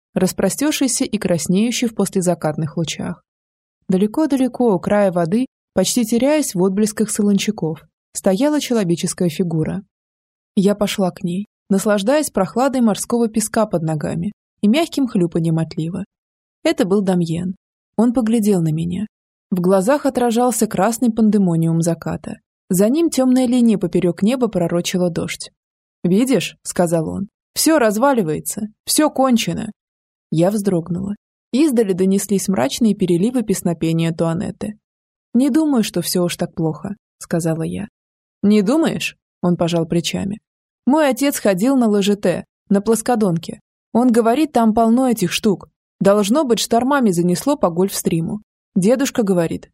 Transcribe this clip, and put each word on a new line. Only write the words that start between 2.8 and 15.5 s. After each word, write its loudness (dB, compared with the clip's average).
Далеко-далеко, 0
у -2
края 2
воды, 0
почти 0
теряясь 0
в 2
отблесках 0
солончаков, -2
стояла 0
человеческая -2
фигура. -4
Я 2
пошла -2
к -16
ней, -6
наслаждаясь 0
прохладой 0
морского 0
песка 0
под -2
ногами -4
и 2
мягким 0
хлюпаньем 0